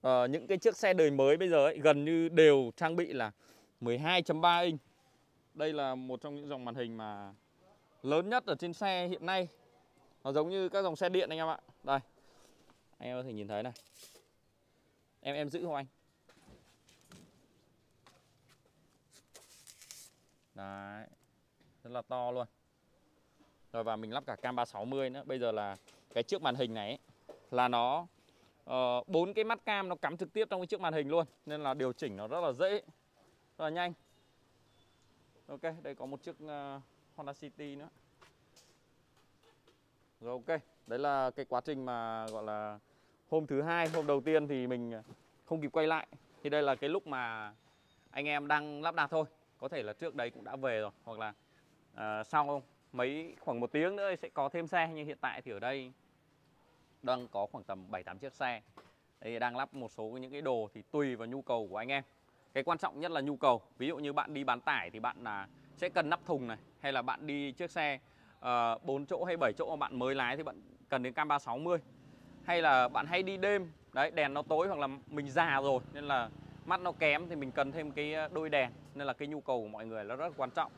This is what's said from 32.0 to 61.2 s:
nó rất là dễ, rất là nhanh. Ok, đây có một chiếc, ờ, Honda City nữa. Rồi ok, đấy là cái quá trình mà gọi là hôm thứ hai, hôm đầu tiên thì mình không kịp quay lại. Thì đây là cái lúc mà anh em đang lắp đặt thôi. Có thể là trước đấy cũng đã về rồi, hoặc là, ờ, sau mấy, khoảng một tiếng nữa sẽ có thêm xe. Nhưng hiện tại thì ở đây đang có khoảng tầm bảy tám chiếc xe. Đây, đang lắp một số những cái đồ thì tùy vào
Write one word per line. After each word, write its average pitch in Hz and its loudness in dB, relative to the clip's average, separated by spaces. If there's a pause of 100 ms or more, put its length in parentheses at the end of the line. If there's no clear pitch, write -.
nó 104 -8
rất 151 -4
là 156 0
dễ, 160 0 (880)
rất 160 -4
là 156 0
nhanh. 175 -2 (1500)
Ok, 139 -12 (220)
đây 143 -10
có 131 -12
một 135 -10
chiếc, 151 -12 (120)
ờ, 139 -10 (360)
Honda 143 -10
City 143 -12
nữa. 147 -16 (2250)
Rồi 117 -6 (140)
ok, 160 -2 (260)
đấy 117 -4
là 139 2
cái 135 -6
quá 127 0
trình 135 -4
mà 113 -4
gọi 110 -6
là 107 -6 (520)
hôm 160 2
thứ 139 0
hai, 170 2
hôm 160 0
đầu 143 4
tiên 151 4
thì 131 -2
mình 120 -4 (420)
không 160 -4
kịp 147 -4
quay 160 4
lại. 160 0 (360)
Thì 147 -2
đây 147 4
là 139 4
cái 139 -2
lúc 170 -2
mà 113 -6 (580)
anh 143 -4
em 143 -2
đang 147 0
lắp 165 -2
đặt 151 0
thôi. 156 2 (340)
Có 131 -8
thể 143 -6
là 104 -6
trước 156 -8
đấy 120 -2
cũng 120 -18
đã 117 -10
về 127 0
rồi, 104 -4 (140)
hoặc 113 -12
là, 107 -6 (600)
ờ, 107 -4
sau 143 0 (300)
mấy, 139 -4
khoảng 120 -4
một 120 -2
tiếng 175 2
nữa 196 0
sẽ - -10
có 143 -2
thêm 170 -4
xe. 165 2
Nhưng 151 -8
hiện 147 -10
tại 127 -4
thì 123 -10
ở 101 -6
đây 127 -6 (1120)
đang 123 2
có 101 -2
khoảng 110 -12
tầm 95 -8
bảy 92 -6
tám 90 -12
chiếc 131 -12
xe. 120 -4 (580)
Đây, 117 -6
đang 120 0
lắp 135 -4
một 123 -8
số 113 -8
những 127 -10
cái 143 -8
đồ 123 0
thì 110 -14
tùy 139 -2
vào 113 -8